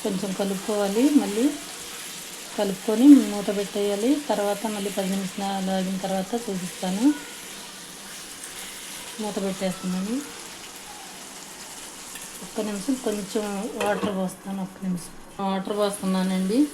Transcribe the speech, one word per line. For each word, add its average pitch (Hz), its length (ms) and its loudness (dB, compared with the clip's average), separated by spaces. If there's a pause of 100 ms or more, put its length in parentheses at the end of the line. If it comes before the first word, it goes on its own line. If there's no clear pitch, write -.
కొంచెం 196 360 -2
కలుపుకోవాలి. 202 640 2 (180)
మళ్ళీ 202 240 2 (1120)
కలుపుకొని 214 480 4 (260)
మూత 208 260 -2
పెట్టేయాలి. 202 520 2 (200)
తర్వాత 202 320 2 (140)
మళ్ళీ 202 220 -2
పది 190 180 0
నిమిషాలు 196 640 -2
ఆగిన 190 280 0
తర్వాత 190 280 0 (120)
చూపిస్తాను. 185 580 -2 (2250)
మూత 208 140 -4 (100)
పెట్టేస్తున్నాను. 190 680 -2 (2250)
ఒక్క - 240 -6
నిమిషం 208 260 -2 (120)
కొంచెం 208 380 -2 (380)
వాటర్ 196 360 0
పోస్తాను. 190 460 -4
ఒక్క 190 120 -12 (100)
నిమిషం 180 260 -4 (360)
వాటర్ 190 320 -2
పోస్తున్నానండి. 190 760 2 (140)